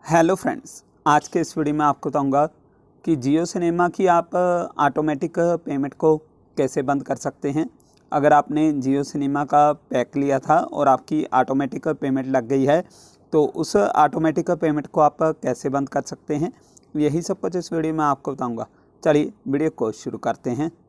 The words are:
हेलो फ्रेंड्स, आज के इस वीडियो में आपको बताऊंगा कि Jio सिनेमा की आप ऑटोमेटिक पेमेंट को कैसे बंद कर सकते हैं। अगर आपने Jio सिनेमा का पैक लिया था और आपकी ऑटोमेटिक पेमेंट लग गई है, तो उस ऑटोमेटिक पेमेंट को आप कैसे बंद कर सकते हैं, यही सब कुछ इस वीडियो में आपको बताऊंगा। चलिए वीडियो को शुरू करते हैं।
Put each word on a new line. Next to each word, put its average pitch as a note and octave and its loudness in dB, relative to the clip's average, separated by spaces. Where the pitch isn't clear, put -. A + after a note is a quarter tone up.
हेलो E3 4
फ्रेंड्स, - -8
आज D3 2
के F3+ -2
इस - -4
वीडियो D3 -2
में D3+ 0
आपको C#3+ 0
बताऊंगा C#3 2
कि E3 2
Jio D3 0
सिनेमा F3 0
की F#3+ -2
आप E3+ 2
ऑटोमेटिक D#3 -2
पेमेंट D#3+ -2
को D#3 2
कैसे C#3 0
बंद C3+ -2
कर D#3+ -4
सकते C#3+ -6
हैं। D3+ 0
अगर D3 4
आपने D3+ 2
Jio C3+ 0
सिनेमा C#3+ -4
का D3 4
पैक - -4
लिया C#3 0
था D#3 2
और - -2
आपकी C#3+ 0
ऑटोमेटिक C3+ 0
पेमेंट C3+ -4
लग B2+ 0
गई C3+ 2
है, D#3 4
तो D3+ 6
उस - -6
ऑटोमेटिक D#3+ 2
पेमेंट D3+ -2
को E3 0
आप D3+ 4
कैसे D#3 -2
बंद C3+ -2
कर C#3 -4
सकते - -8
हैं, D#3 -4
यही D3+ 0
सब F#3 -6
कुछ F#3 -6
इस E3+ -6
वीडियो D#3+ -2
में D#3 -2
आपको C#3+ -2
बताऊंगा। A#2+ -6
चलिए D3+ 2
वीडियो D3 0
को A2 -4
शुरू - -10
करते - -6
हैं। D3 -4